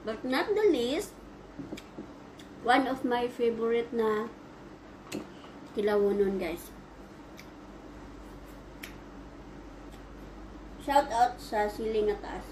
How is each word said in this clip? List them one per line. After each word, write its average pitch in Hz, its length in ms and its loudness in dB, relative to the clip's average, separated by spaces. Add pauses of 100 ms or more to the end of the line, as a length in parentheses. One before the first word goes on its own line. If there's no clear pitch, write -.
but 220 240 -4
not 311 240 2
the 415 160 8
least, 262 480 4 (1500)
one 262 160 8
of 262 240 0
my 240 240 2
favorite 233 640 2
na 220 320 4 (1400)
kilawonon, 202 640 4
guys. 175 320 -2 (4000)
Shout 285 320 8
out 240 240 6
sa 208 320 2
Sili 214 400 4
nga 202 80 0
Taas. - 320 -8